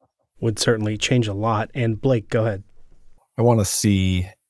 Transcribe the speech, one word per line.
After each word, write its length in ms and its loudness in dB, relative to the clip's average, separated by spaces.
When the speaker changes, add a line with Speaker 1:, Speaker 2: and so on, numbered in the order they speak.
Speaker 1:
Would 180 -2
certainly 400 -2
change 300 0
a 60 -4
lot. 400 -2
And 260 -2
Blake, 280 0
go 160 0
ahead. 180 -4
Speaker 2:
I 40 0
wanna 220 4
see 640 2